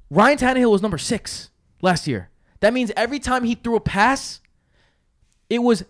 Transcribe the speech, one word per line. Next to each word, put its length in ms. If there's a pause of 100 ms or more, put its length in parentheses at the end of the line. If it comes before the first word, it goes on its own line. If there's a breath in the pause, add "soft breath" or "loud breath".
Ryan 280
Tannehill 340
was 100
number 160
six 520 (320)
last 260
year. 220 (300)
That 140
means 220
every 240
time 240
he 120
threw 200
a 60
pass, 600 (1080)
it 100
was, 300